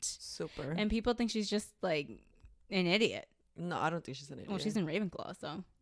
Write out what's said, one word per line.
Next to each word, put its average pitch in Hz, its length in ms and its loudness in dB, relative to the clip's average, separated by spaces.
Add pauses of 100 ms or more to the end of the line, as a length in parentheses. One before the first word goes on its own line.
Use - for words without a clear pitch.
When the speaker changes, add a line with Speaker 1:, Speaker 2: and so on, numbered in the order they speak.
Speaker 1:
Super. - 720 -4
Speaker 2:
And 214 140 2
people 226 220 4
think 233 180 0
she's 214 180 0
just, 208 200 0 (140)
like, 156 260 2 (600)
an 185 160 4
idiot. 180 420 4 (260)
Speaker 1:
No, 170 240 -2
I 147 120 2
don't 165 120 -2
think 135 140 -8
she's 143 140 -14
an 131 80 -12
idiot. - 100 -12
Speaker 2:
Well, 196 100 0
she's 214 200 0
in 175 80 2
Ravenclaw, 180 520 -2
so. 160 240 -8 (180)